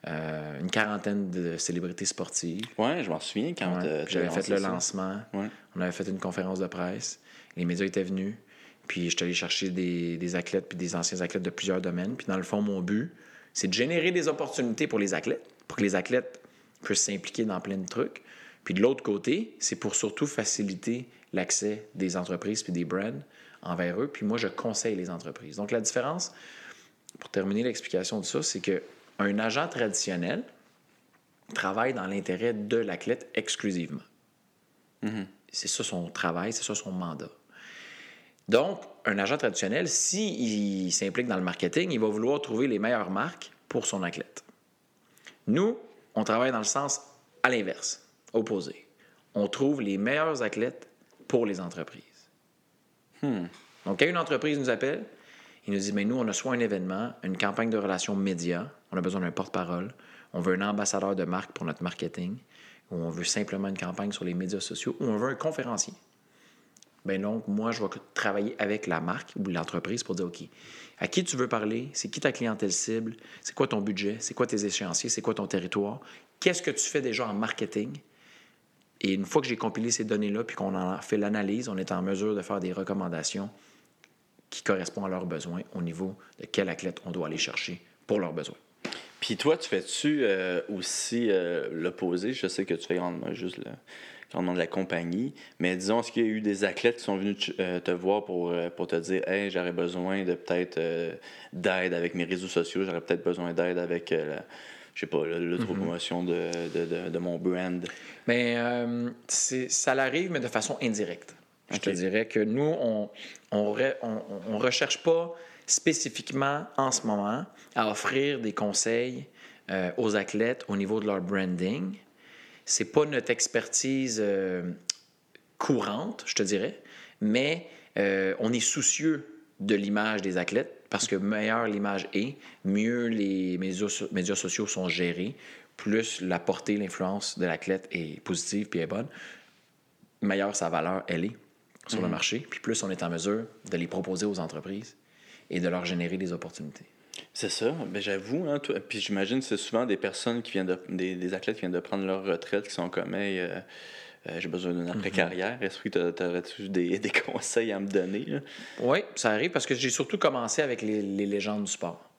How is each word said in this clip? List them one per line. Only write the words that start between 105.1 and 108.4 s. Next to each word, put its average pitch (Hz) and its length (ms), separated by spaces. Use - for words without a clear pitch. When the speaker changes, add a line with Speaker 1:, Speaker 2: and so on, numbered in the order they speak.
Speaker 2:
le, 85 140
l'autopromotion 87 840
Speaker 1:
Mm-hmm. 85 500
Speaker 2:
de, 82 60
de, 85 240
de, 90 60
de 85 100
mon 87 180
brand » ? 90 480
Speaker 1:
Ben, 120 300